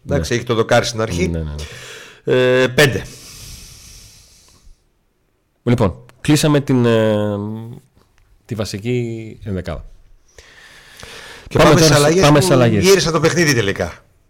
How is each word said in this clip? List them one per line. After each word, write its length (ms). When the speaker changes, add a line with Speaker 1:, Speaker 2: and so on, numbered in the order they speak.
Speaker 1:
Ναι. 140
Speaker 2:
Εντάξει, 180
έχει 100
το 100
δοκάρι 320
στην 160
αρχή. 260
Speaker 1:
Ναι, 120
ναι, 60
ναι. 380
Speaker 2:
Ε, 40
πέντε. 360
Speaker 1:
Λοιπόν, 420
κλείσαμε 400
την, 240
ε, 300
τη 100
βασική 880
ενδεκάδα. 420
Speaker 2:
Και 100
Speaker 1:
Πάμε 120
Speaker 2:
πάμε 120
Speaker 1:
τώρα 40
Speaker 2:
στις 20
Speaker 1:
σε-, 80
Speaker 2:
αλλαγές 280
Speaker 1:
πάμε 140
Speaker 2:
που 60
Speaker 1:
στις 120
αλλαγές. 280
Speaker 2:
γύρισαν 300
το 60
παιχνίδι 340
τελικά. 400